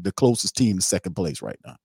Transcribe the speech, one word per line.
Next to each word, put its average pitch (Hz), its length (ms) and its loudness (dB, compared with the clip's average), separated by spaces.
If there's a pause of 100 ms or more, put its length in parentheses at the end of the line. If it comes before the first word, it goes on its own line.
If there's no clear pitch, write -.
the 95 100 -2
closest - 440 2
team 110 200 2
to 92 60 0
second 90 320 -2
place - 260 -4
right 53 240 -10
now. - 200 -18